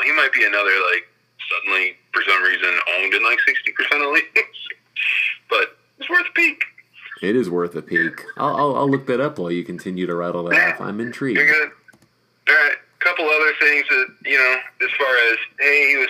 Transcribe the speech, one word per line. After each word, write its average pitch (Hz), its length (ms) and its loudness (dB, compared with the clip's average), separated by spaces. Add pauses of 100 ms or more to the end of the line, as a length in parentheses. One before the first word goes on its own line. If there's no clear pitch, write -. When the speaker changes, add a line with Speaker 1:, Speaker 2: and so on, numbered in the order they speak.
Speaker 1:
He - 80 0
might 139 220 2
be - 100 4
another, 101 300 2 (180)
like, 90 160 -2 (400)
suddenly, 95 480 -2 (160)
for - 160 0
some 98 160 2
reason, 101 300 0 (240)
owned 95 160 0
in, 101 100 2
like, - 220 2
sixty - 280 0
percent - 300 0
of 143 80 -2
leagues. 156 220 2
<laughs> - 340 -2 (800)
But - 280 -2 (220)
it's 269 100 -14
worth 349 180 2
a - 60 -10
peek. - 300 2 (580)
Speaker 2:
It 98 140 2
is 117 140 2
worth 87 260 -2
a 80 60 -6
peek. 85 380 -2 (180)
I'll, 139 180 0
I'll, 139 220 0
I'll 139 120 2
look 135 180 0
that 123 120 0
up 147 180 -2
while 87 140 -4
you 87 120 -2
continue 90 440 -6
to 85 80 -2
rattle 87 300 -4
that 87 100 0
Speaker 1:
Yeah. - 180 2
Speaker 2:
off. - 80 -10
I'm 98 180 -8
intrigued. 120 380 -4
Speaker 1:
You're - 140 4
good. - 180 0 (800)
All - 60 6
right. - 200 2 (240)
Couple 170 260 0
other 156 340 2
things 147 300 2
that, 131 180 2 (180)
you 139 120 2
know, 131 180 2 (280)
as 131 140 0
far 135 180 2 (160)
as, - 60 0 (220)
hey, 143 320 4
he 135 60 2
was 131 120 0